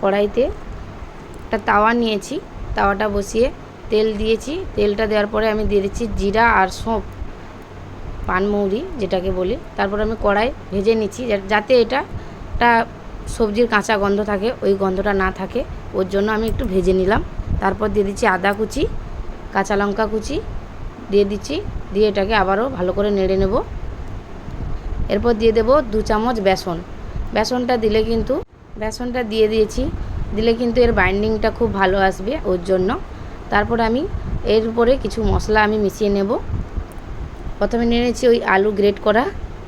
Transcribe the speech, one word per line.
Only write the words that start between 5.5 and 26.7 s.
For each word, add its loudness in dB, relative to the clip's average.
আমি 0
দিয়ে 2
দিচ্ছি -4
জিরা 2
আর 4
সৌঁফ, -4
পানমৌরি 0
যেটাকে -2
বলি। 0
তারপর 0
আমি 0
কড়াই 2
ভেজে 2
নিচ্ছি, -2
যা-, 0
যাতে 2
এটা 2
একটা 4
সবজির 2
কাঁচা 2
গন্ধ 2
থাকে, 0
ওই 4
গন্ধটা 0
না 2
থাকে, -6
ওর 0
জন্য 0
আমি 0
একটু 0
ভেজে 2
নিলাম। 2
তারপর 0
দিয়ে 0
দিচ্ছি -2
আদা 2
কুচি, -2
কাঁচা 0
লঙ্কা 0
কুচি -4
দিয়ে 6
দিচ্ছি, -4
দিয়ে 4
এটাকে 2
আবারও 4
ভালো -2
করে 0
নেড়ে 2
নেব। 2
এরপর 2
দিয়ে 4
দেব 4
দু -2
চামচ 0
বেসন। 0